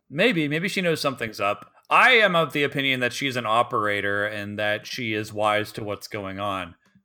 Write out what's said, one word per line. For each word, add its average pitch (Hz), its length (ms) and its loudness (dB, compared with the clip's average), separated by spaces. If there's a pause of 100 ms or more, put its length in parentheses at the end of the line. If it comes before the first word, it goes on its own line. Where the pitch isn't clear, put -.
(100)
Maybe. 165 380 2
Maybe 165 200 -2
she 190 140 -4
knows 165 180 0
something's 117 400 -4
up. 101 300 -2 (180)
I 214 240 6
am 208 240 6
of 156 160 2
the 147 120 0
opinion 135 360 0
that 120 140 0
she's 135 220 -4
an 120 100 -2
operator 104 800 0
and 104 320 -8
that 104 280 -2
she 113 280 -6
is 107 180 -4
wise 104 400 0
to 113 120 -10
what's 101 240 -8
going 95 320 -10
on. 95 340 -6 (300)